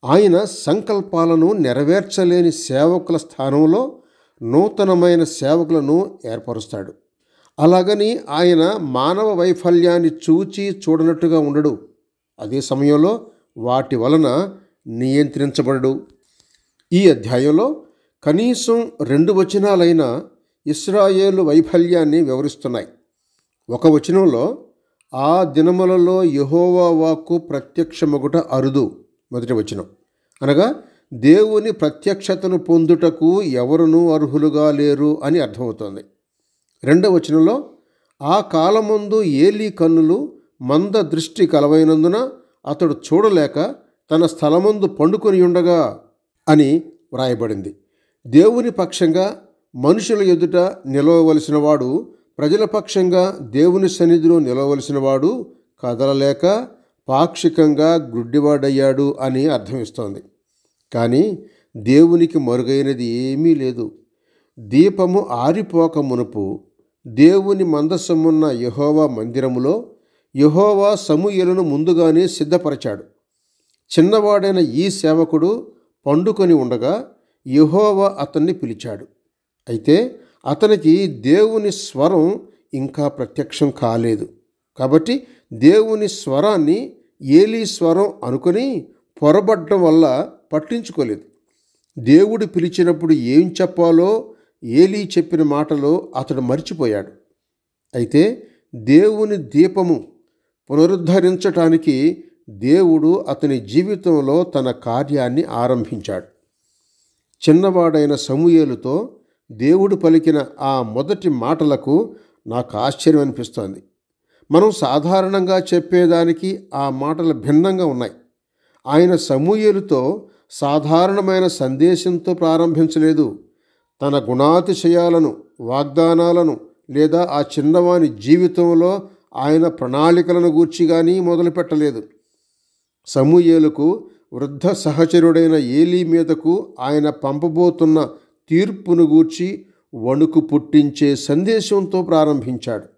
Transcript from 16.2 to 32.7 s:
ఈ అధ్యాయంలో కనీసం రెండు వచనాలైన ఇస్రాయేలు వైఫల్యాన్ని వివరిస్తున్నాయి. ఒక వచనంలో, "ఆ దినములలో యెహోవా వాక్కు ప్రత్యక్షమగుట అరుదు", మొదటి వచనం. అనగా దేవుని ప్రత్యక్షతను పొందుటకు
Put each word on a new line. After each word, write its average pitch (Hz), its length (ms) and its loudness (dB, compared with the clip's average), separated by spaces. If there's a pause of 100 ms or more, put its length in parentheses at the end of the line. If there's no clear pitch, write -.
ఈ 185 160 6
అధ్యాయంలో 143 720 0 (420)
కనీసం 233 680 -2 (120)
రెండు 147 300 2
వచనాలైన 175 880 0 (460)
ఇస్రాయేలు 190 720 0
వైఫల్యాన్ని 165 800 2
వివరిస్తున్నాయి. 131 680 -4 (840)
ఒక 120 180 0
వచనంలో, 160 680 2 (560)
"ఆ 156 300 0
దినములలో 180 800 2
యెహోవా 170 680 0
వాక్కు 160 480 -2
ప్రత్యక్షమగుట 147 1000 -4
అరుదు", 131 680 -2 (260)
మొదటి 120 220 -6
వచనం. 104 320 -6 (560)
అనగా 156 340 0 (380)
దేవుని 208 580 4
ప్రత్యక్షతను 196 880 -4
పొందుటకు 165 840 2